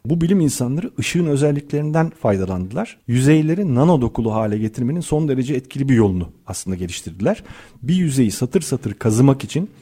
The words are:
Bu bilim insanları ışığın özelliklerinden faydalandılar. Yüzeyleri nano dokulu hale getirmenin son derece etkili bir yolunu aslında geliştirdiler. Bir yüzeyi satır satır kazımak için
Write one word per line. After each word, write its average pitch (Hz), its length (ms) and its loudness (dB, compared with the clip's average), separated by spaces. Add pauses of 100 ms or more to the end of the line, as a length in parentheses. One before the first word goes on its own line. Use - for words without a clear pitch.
Bu 160 140 0
bilim 175 200 2
insanları 143 580 -2
ışığın 175 280 0
özelliklerinden 147 840 0
faydalandılar. 95 960 -2
Yüzeyleri 156 680 2
nano 147 260 4
dokulu 113 340 -2
hale 107 240 0
getirmenin 120 420 -2
son 156 280 -2
derece 131 260 -2
etkili 135 340 -4
bir 131 60 4
yolunu 95 340 2 (180)
aslında 95 300 -8
geliştirdiler. 90 640 -6 (400)
Bir 147 120 -2
yüzeyi 135 360 2
satır 123 300 -2
satır 123 340 -6
kazımak 127 500 4
için 165 260 -4 (120)